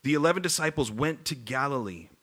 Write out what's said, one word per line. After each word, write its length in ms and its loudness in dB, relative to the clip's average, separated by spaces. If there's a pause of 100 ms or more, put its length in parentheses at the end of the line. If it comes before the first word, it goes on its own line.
The 100 2
eleven 300 4
disciples 480 0
went 340 -2
to 100 -2
Galilee 760 -4 (140)